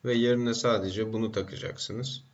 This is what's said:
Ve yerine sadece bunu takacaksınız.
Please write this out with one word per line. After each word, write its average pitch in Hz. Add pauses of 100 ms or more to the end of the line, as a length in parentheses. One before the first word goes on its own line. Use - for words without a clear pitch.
Ve 123
yerine 120
sadece 110
bunu 110
takacaksınız. - (100)